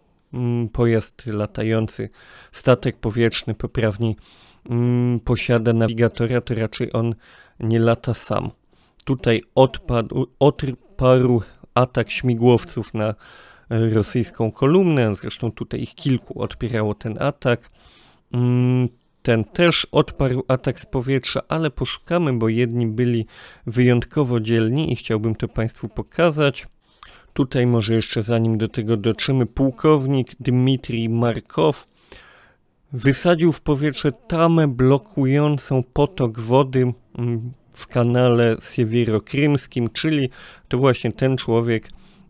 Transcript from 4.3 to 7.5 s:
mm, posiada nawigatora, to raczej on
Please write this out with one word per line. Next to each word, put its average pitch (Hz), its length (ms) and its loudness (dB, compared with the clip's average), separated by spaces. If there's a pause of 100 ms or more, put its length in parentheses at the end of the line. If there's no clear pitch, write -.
mm, 120 500 0
posiada 117 540 0
nawigatora, 117 680 0
to 120 140 -4
raczej 110 380 -6
on 113 220 -2 (440)